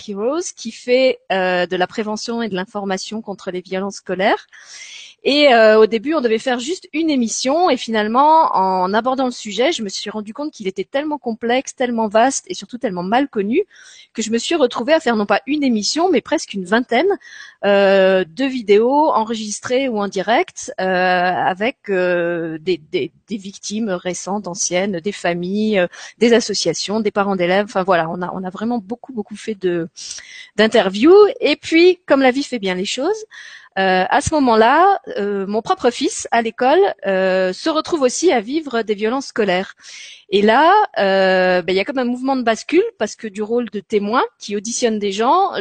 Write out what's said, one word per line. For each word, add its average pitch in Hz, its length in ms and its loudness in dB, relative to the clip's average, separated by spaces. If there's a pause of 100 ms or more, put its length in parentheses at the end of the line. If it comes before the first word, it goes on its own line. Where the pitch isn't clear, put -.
Heroes, 240 480 -6
qui - 160 -12
fait, 254 480 0 (140)
euh, 185 320 0
de 175 120 -6
la 180 100 0
prévention 220 560 -6
et 220 80 -6
de 196 40 -8
l'information 196 680 -6
contre 196 280 -10
les 180 120 -8
violences 190 340 -6
scolaires. 202 500 -2 (760)
Et, 285 300 4
euh, 220 260 8
au 220 80 8
début, 226 280 -2
on 302 80 0
devait 226 160 0
faire 247 220 -2
juste 294 320 -8
une 320 180 -2
émission. 277 600 0
Et 254 80 0
finalement, 247 760 2
en 185 380 2
abordant 254 340 0
le 247 60 -4
sujet, 233 400 -2
je 277 100 -6
me 202 60 -6
suis - 220 -10
rendu 214 240 -10
compte 294 160 -8
qu'il 208 160 -10
était 185 180 -6
tellement 294 340 -4
complexe, 240 560 -4
tellement 233 340 -2
vaste 226 400 2
et - 60 -8
surtout 220 240 -14
tellement 185 240 -4
mal 233 260 0
connu 233 360 -2 (480)
que 226 100 -8
je 214 80 -4
me 233 80 0
suis 330 180 -2
retrouvée 262 360 0
à 320 60 4
faire 240 180 0
non 208 100 0
pas 202 200 2
une 294 160 -4
émission, 269 480 0
mais 269 100 2
presque - 340 -4
une 190 100 -6
vingtaine, 240 540 0 (460)
euh, 190 600 4
de 160 200 -6
vidéos 262 680 2
enregistrées 220 800 -2
ou 214 120 -4
en 202 80 -2
direct, 208 720 -2
euh, 185 40 -2
avec, 180 920 0 (140)
euh, 175 680 -2
des, 165 200 -2
des, 156 340 -6 (160)
des 196 80 -8
victimes 208 540 -8
récentes, 185 580 -6
anciennes, 180 520 -2
des 202 120 -6
familles, 190 680 -2
euh, 180 80 2 (320)
des 240 140 4
associations, 202 680 0
des 208 140 -2
parents 196 240 0
d'élèves. 185 320 0
Enfin 190 160 -2
voilà, 170 260 2
on 175 120 -6
a, 180 120 -8
on 185 80 -8
a 185 80 -6
vraiment 233 280 -4
beaucoup, 214 340 -12
beaucoup 214 240 -10
fait 220 180 -8
de, 175 340 -2 (680)
d'interviews. 226 720 6 (120)
Et 285 160 0
puis, 349 500 2
comme 277 160 2
la 254 100 4
vie 269 100 -2
fait 254 160 -6
bien 190 160 -4
les 185 120 -4
choses, 415 400 -4 (520)
euh, 185 320 4
à 269 100 4
ce - 140 -4
moment-là, 277 640 4 (160)
euh, 202 300 -4
mon 214 160 -4
propre 254 280 0
fils, - 420 -6
à 233 100 4
l'école, 254 380 2 (260)
euh, 185 460 0
se - 180 -4
retrouve 311 320 -2
aussi 262 300 2
à 247 80 2
vivre 247 420 -4
des 214 120 -2
violences 220 320 -4
scolaires. 190 500 -2 (520)
Et 202 140 2
là, 269 320 6 (240)
euh, 185 640 2
ben, 180 100 -2
il 190 40 2
y 190 40 2
a 202 40 -2
comme 269 140 -6
un 254 60 -2
mouvement 254 300 -2
de 262 80 -2
bascule, 233 400 0 (160)
parce 208 160 -4
que - 140 -14
du 202 140 -8
rôle 233 280 -2
de 208 80 -8
témoin 208 440 0 (180)
qui 202 160 -8
auditionne 220 420 -2
des 202 140 -2
gens, 285 480 2